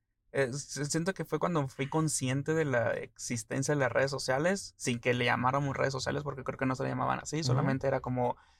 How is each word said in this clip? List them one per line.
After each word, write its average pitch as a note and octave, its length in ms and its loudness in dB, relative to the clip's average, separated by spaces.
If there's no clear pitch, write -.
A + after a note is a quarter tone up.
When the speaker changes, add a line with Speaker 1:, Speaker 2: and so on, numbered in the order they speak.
Speaker 1:
s-, C#3 520 -2
siento E3 300 0
que D#3+ 100 -6
fue D#3 140 -2
cuando E3 300 0
fui C#3 200 -6
consciente D3 640 0
de D#3+ 100 2
la A#2+ 300 2
existencia - 800 -4
de D3 60 2
las B2+ 120 4
redes C3+ 180 4
sociales, C#3+ 640 0
sin A#2+ 240 -2
que B2 140 2
le B2 100 2
llamáramos C3 520 2
redes C3+ 160 2
sociales, C3 300 -2
porque C3+ 220 -8
creo B2+ 140 -4
que C3 80 0
no C3 80 2
se C3 80 -4
le C3 80 0
llamaban B2+ 300 0
así, D#3 200 -4
Speaker 2:
Ujú. D#3+ 40 -2
Speaker 1:
solamente C3+ 420 2
era C3 140 2
como, B2 360 0